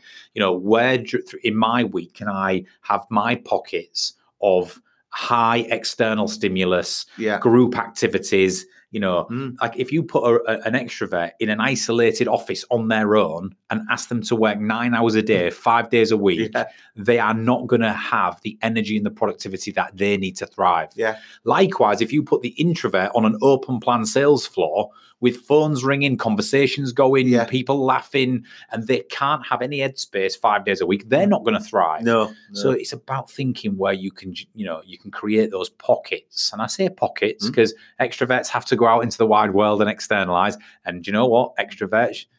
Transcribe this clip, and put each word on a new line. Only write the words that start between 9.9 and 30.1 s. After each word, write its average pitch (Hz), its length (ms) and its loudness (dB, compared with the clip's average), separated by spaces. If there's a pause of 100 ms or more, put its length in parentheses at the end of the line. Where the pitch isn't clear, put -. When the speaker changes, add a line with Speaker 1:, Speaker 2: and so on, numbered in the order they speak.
Speaker 1:
you 160 100 0
put 143 220 -2
a, 117 100 4 (160)
a, 110 160 -2
an 113 60 -2
extrovert 92 640 -4
in 110 100 -2
an 107 120 -2
isolated 117 640 0
office - 420 -2
on 110 200 0
their 107 260 2
own 92 400 0 (140)
and 110 200 -4
ask 120 200 -4
them 120 140 -4
to 120 120 -2
work 110 240 2
nine 113 340 -2
hours 117 220 2
a 110 60 4
day, 98 280 2
Speaker 2:
<laughs> - 200 -2
Speaker 1:
five 117 200 2
days 113 220 4
a 110 60 2
week, 101 360 0
Speaker 2:
Yeah. 123 120 -2 (320)
Speaker 1:
they 117 220 2
are 110 140 2
not 120 340 0
gonna 113 260 2
have 101 480 -2
the - 200 -10
energy 110 360 -2
and 104 80 -2
the 104 60 -4
productivity 101 600 -6
that 95 240 -4
they 101 220 0
need 95 200 -6
to 98 80 -8
thrive. 87 500 0
Speaker 2:
Yeah. 110 200 -2 (300)
Speaker 1:
Likewise, 120 560 2
if 113 100 -4
you 151 100 2
put - 200 0
the 123 80 -4
introvert 117 640 0
on 110 80 2
an 107 180 2
open 131 380 2
plan 117 260 0
sales 139 400 4
floor 85 440 -2 (320)
with 123 160 2
phones 151 460 2
ringing, 135 340 0
conversations 131 720 0
going, 131 360 4
Speaker 2:
Yeah. 120 180 4
Speaker 1:
people 127 400 0
laughing, 127 580 0 (280)
and 113 140 -6
they 127 140 2 (100)
can't 143 360 -2
have 120 160 -2
any 139 180 -6
headspace 117 580 -4